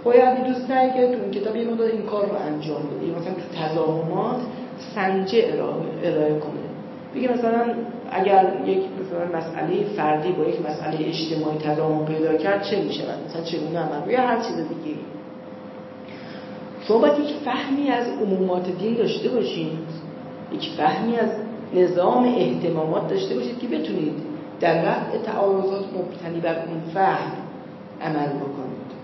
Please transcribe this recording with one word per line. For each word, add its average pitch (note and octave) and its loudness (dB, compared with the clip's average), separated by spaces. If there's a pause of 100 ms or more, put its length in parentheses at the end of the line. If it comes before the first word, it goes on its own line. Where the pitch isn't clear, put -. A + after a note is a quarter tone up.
باید B3+ 8
دوست B3+ 0
سعی C4 4
کرد B3 4
تو A3 0
این G3 -2
کتاب G#3 -2
یه A#3 -2
مقدار A3+ 2
این A3 0
کار G3+ 0
رو - -2
انجام D3+ -2
بده، D#3 -4
مثلاً F3+ -4
تو E3 -6
تضامنات E3 0 (560)
سنجه F#3+ 4
ارائه، D#3+ -2
ارائه D3+ 2
کنه، - -6 (500)
بگه B3 0
مثلاً A#3 2 (460)
اگر F#3+ 6 (120)
یک، F#3+ 4 (220)
مثلاً، E3+ -2
مسئله E3 0 (140)
فردی D#3 2
با D#3 2
یک E3+ 2
مسئله D#3 -2
اجتماعی D#3 -2
تضامن D#3 2
پیدا D#3 2
کرد G3 2
چه G3 0
می‌شود، - -4 (140)
مثلاً E3 -6
چگونه D#3+ -4
عمل، D3+ -2
یا B3+ 4
هر A#3+ 2
چیز A3 -4
دیگه. D#3 -6 (1900)
شما A3 6
باید C#4+ 6
یک - 0 (120)
فهمی C4+ 0
از A#3+ 2 (140)
عمومات F#3 2 (160)
دین A3 0
داشته G#3 2
باشید، E3 0 (720)
یک - -6
فهمی G3 2
از G#3+ 2 (460)
نظام F3+ 6
اهتمامات E3+ 2
داشته F#3+ 0
باشید - -4
که A#3 -6
بتونید F3+ -2 (460)
در E3 4
رفع - 0
تعارضات G3 2
مبتنی E3+ -6
بر E3+ 0
اون E3 -6 (120)
فهم F#3+ 2 (680)
عمل D3+ 0
بکنید. C3+ -6 (180)